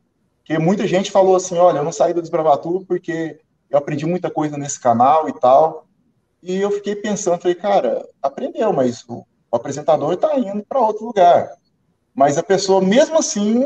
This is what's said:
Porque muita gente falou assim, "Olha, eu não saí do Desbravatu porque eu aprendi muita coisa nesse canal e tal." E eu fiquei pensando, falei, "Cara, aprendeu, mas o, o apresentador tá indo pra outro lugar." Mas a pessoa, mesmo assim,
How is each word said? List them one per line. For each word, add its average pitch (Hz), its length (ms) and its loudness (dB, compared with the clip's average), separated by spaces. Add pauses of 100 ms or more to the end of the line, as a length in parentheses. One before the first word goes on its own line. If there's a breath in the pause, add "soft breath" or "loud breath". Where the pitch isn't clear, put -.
(400)
Porque - 200 -4
muita 196 260 0
gente 190 260 0
falou 190 260 4
assim, 180 200 -4
"Olha, 175 220 4
eu - 60 -2
não 165 60 -4
saí 170 220 0
do 170 80 -2
Desbravatu 160 640 0
porque 165 520 -6 (300)
eu 139 80 0
aprendi 147 280 -4
muita 175 240 -4
coisa 151 280 -6
nesse 143 220 -10
canal 135 500 2
e 127 100 -6
tal." 151 480 2 (540)
E 180 160 -6
eu 202 140 -2
fiquei 202 240 -4
pensando, 185 460 -2
falei, 175 140 0
"Cara, 175 500 0 (160)
aprendeu, 254 520 -2
mas 127 340 -2
o, 117 120 -12 (320)
o 113 40 2
apresentador 147 600 -2
tá 302 200 0
indo 208 300 -4
pra 269 140 -2
outro 220 240 -2
lugar." 175 440 4 (640)
Mas 143 240 2
a 165 60 -2
pessoa, 190 380 2
mesmo 285 360 2
assim, 226 480 0